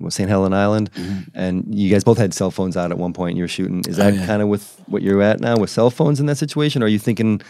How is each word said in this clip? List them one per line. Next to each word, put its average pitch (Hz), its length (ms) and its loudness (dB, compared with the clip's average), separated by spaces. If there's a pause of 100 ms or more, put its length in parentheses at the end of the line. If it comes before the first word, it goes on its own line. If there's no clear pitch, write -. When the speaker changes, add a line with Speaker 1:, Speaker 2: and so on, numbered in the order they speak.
(100)
Speaker 1:
Saint 95 180 -2
Helen 95 240 2
Island, 104 420 2
Speaker 2:
Mm-hmm. 95 260 -6 (120)
Speaker 1:
and 92 400 -4
you 101 200 0
guys 101 100 4
both 117 160 4
had 101 160 0
cell 95 160 -2
phones 92 260 -4
out 87 140 -2
at 90 80 -4
one 87 140 -4
point. 87 240 -4
You 90 80 -2
were 82 40 -4
shooting. 90 380 -4
Is 87 100 -6
Speaker 2:
Oh, 98 60 2
Speaker 1:
that 101 120 4
Speaker 2:
yeah. 95 120 -4
Speaker 1:
kinda 104 220 0
with - 380 -4
what 98 140 -4
you're 98 220 2
at 107 160 4
now 120 180 0
with 101 140 0
cell 117 200 4
phones 147 280 0
in 147 80 0
that 143 120 0
situation? 147 440 -2
Or 110 40 2
are - 20 2
you 107 100 2
thinking, 110 520 0